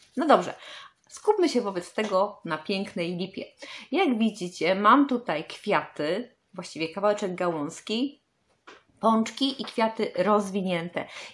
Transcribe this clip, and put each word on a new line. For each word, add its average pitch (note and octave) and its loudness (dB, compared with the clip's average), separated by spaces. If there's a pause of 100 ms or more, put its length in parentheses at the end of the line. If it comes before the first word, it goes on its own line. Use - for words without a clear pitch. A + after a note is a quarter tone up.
(160)
No - 0
dobrze, F3+ 4 (540)
skupmy G#4 2
się A#3+ 2
wobec F#3+ -6
tego G3 0
na D#3+ -4
pięknej F#3 -4
lipie. F#3+ -8 (480)
Jak C#4+ 2
widzicie, F#3 0
mam A3 6
tutaj G#3 -2
kwiaty, F3 -2 (180)
właściwie D#3+ -8
kawałeczek G3+ 0
gałązki, F3 -4 (760)
pączki A3+ 0
i - -4
kwiaty A3 -2
rozwinięte. F#3 0 (280)